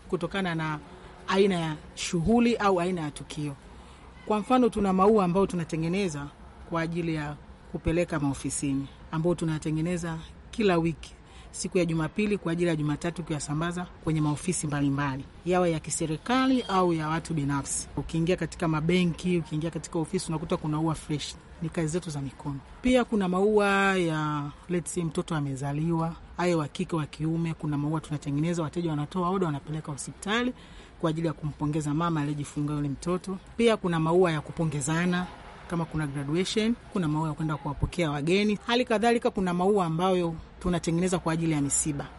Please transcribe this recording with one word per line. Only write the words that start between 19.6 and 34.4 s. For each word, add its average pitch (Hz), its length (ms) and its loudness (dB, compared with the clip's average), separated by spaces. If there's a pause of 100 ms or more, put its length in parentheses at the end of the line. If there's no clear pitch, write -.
katika - 280 -4
ofisi, 165 300 -2
unakuta 165 280 -2
kuna 151 220 -2
ua 160 160 0
fresh. - 400 -6 (260)
Ni 165 80 -4
kazi 165 180 -2
zetu 170 220 -4
za 147 120 -6
mikono. 139 380 -8 (220)
Pia 247 240 6
kuna 202 240 2
maua 196 680 4
ya, 156 460 0 (260)
let's 175 240 -2
say, 175 100 -2
mtoto 165 320 -2
amezaliwa, 151 800 -2 (220)
awe 175 180 2
wa 156 120 0
kike, - 280 -4
wa 151 100 0
kiume. 160 480 -2
Kuna 147 240 -2
maua 151 240 0
tunatengeneza, 156 600 -2
wateja 170 260 -2
wanatoa 156 400 -2
oda, 190 160 2
wanapeleka 151 460 -4
hospitali 220 600 -4 (480)
kwa 165 80 2
ajili 165 180 0
ya 151 60 -2
kumpongeza 147 600 -2
mama 165 280 0
aliyejifungua 147 540 -4
yule 147 140 -2
mtoto. 180 480 -4 (200)
Pia 226 200 4
kuna 175 220 0
maua 170 320 6
ya 151 100 0